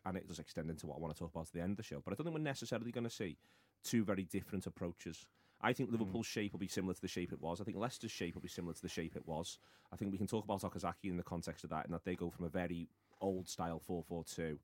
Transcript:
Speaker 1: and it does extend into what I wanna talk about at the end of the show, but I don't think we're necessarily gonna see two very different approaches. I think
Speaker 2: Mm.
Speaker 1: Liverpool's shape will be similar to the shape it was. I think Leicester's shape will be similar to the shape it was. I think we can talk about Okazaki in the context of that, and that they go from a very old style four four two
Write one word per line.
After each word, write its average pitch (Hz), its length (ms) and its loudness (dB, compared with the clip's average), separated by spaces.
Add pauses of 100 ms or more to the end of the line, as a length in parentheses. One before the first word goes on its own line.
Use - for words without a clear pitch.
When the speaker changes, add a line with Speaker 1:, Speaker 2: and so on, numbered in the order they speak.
Speaker 1:
and 92 120 2
it 90 100 -4
does 85 140 -6
extend 80 280 -4
into 82 200 -2
what 67 80 -4
I - 20 -4
wanna 80 160 0
talk 85 160 -4
about 82 160 -4
at - 60 -12
the 85 80 -2
end 92 120 2
of 101 40 0
the 110 80 -6
show, 71 200 -6
but 92 80 -2
I 101 40 0
don't 151 80 0
think 165 100 0
we're 156 80 0
necessarily 120 480 0
gonna 117 200 0
see 90 260 -2 (480)
two 117 180 8
very 98 220 4
different 95 420 0
approaches. 87 600 -4 (340)
I 113 140 8
think 120 160 2
Speaker 2:
Mm. - 20 2
Speaker 1:
Liverpool's 110 340 2
shape 104 260 2
will 95 60 -4
be 95 80 2
similar 92 280 2
to - 60 -6
the 95 60 0
shape 87 260 0
it 69 80 -4
was. 85 200 0
I - 40 -4
think - 120 -2
Leicester's 113 340 0
shape 87 240 0
will - 80 -6
be 90 60 -6
similar 85 260 -4
to - 80 -10
the 87 60 -2
shape 82 260 -2
it - 140 -6
was. 80 300 -2 (340)
I 87 40 -8
think 101 140 0
we 95 80 2
can 101 80 2
talk 107 160 2
about 98 200 2
Okazaki 90 420 -2
in 90 140 0
the 87 40 0
context 85 400 -4
of - 80 -6
that, 80 140 0
and 82 100 -2
that 82 100 -4
they 90 120 0
go 87 140 -2
from 87 160 -2
a - 20 -2
very 85 400 0 (320)
old 92 280 2
style 85 300 0
four 87 240 -2
four 85 220 -4
two 80 400 -2